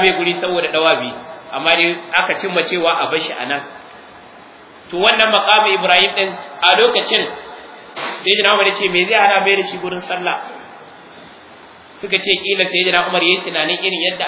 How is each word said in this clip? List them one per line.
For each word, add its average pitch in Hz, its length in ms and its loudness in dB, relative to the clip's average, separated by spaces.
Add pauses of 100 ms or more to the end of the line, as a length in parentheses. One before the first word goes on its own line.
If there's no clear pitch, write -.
mai 190 80 4
guri 180 240 -2
saboda 175 320 -2
dawabi, 156 400 2 (480)
amma 160 160 0
dai 170 240 2 (240)
aka 185 160 0
cimma 180 320 -2
cewa 170 320 0
a 143 80 -2
bar 156 100 -2
shi 175 140 -4
a 123 160 -8
nan. 143 160 -4 (1300)
To 175 80 -6
wannan 220 320 4
maqamu 208 480 4
Ibrahim 185 400 4
din 196 160 0
a - 400 -2
lokacin, 214 480 2 (720)
sai - 480 -2
Umar 202 240 4
ya 196 80 2
ce, 202 160 -2
"Me 180 160 2
zai 214 160 2
hana 196 220 4
mai 196 100 4
da 190 80 0
shi 180 160 -6
gurin 180 240 -6
sallah?" 180 340 -4 (1600)
Suka 190 160 -4
ce 190 160 -2
kila 190 320 0
Sayyidina 180 480 0
Umar 180 80 0
yayi 175 240 2
tunanin 165 400 -4
irin 180 240 -4
yadda 180 200 -4